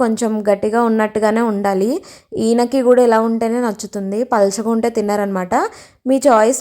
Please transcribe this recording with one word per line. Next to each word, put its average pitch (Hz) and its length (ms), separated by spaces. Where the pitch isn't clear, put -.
కొంచెం 226 280
గట్టిగా 214 340
ఉన్నట్టుగానే 220 680
ఉండాలి. 202 400
ఈయనకి 240 360
కూడా 247 260
ఇలా 226 220
ఉంటేనే 226 380
నచ్చుతుంది, 208 540
పలచగా 208 420
ఉంటే 226 220
తిన్నారనమాట. 202 580
మీ 262 60
చాయిస్, 233 360